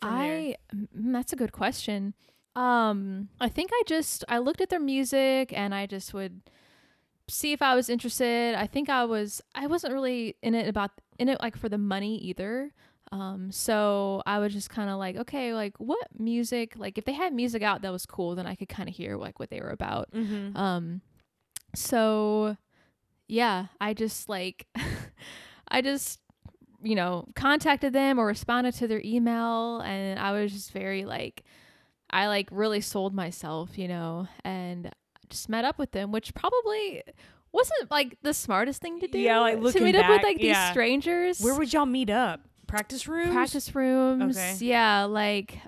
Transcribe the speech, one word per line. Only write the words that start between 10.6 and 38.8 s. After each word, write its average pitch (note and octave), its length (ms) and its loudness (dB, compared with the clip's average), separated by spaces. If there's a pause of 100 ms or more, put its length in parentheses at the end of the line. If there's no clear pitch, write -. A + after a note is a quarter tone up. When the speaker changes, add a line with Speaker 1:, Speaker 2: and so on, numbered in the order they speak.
Speaker 2:
about, G3+ 240 -2 (260)
in B3 100 2
it, C4+ 120 0
like, A3+ 160 -6
for A#3 120 -6
the G#3 100 -2
money G3+ 400 -2
either. A3 540 -6 (380)
Um, F#3+ 420 -8
so G3+ 720 2
I G#3 140 0
was G#3 140 0
just G3+ 180 -8
kinda G3+ 260 -4
like, F#3+ 200 -6
"Okay, A#3+ 360 -4
like, G#3+ 260 -4
what D#4 300 -4 (100)
music, A#3 580 -2
like, G3+ 200 -10
if G#3 80 -6
they C4 80 -2
had E4 220 -2
music A#3 280 -2
out G#3 200 0
that F#3+ 100 -4
was F3+ 140 -8
cool, F3 300 -4
then F3+ 100 -6
I F#3 80 -8
could F#3+ 140 -10
kinda - 240 -10
hear, G2+ 240 -8
like, G2+ 240 -12
what - 100 -10
they - 100 -10
were - 100 -8
about." - 420 -6
Speaker 1:
Mm-hmm. G3+ 440 -6
Speaker 2:
Um, F3+ 440 -2 (760)
so G#3+ 840 2 (720)
yeah, G#3+ 380 0 (140)
I G#3 120 0
just, A3 380 -6
like, F#3 440 -6
<laughs> - 920 -10
I - 140 2
just, C#4 380 -4 (600)
you A3 120 0
know, F3+ 400 -2
contacted C#4+ 580 2
them C4+ 260 4
or A3+ 80 4
responded A#3+ 500 0
to A#3 120 -2
their G#3+ 160 -2
email, A#3 760 0
and G3 380 -6
I G3 140 -2
was G#3 200 0
just G3 200 -12
very, G3 320 -6
like, - 400 -10 (640)
I, G3 200 2
like, G3+ 220 0
really G#3 300 0
sold G3 340 -2
myself, E3+ 600 -6
you F#3 100 -6
know, E3+ 420 -6 (160)
and F3+ 460 -8 (380)
just - 220 -10
met A3+ 160 0
up D4+ 120 -2
with C#4+ 140 -4
them, G3+ 180 -4
which A3 240 -4
probably G#4+ 680 -2 (500)
wasn't, B4+ 380 2
like, C#4+ 320 0
the D4 100 0
smartest A#3 480 0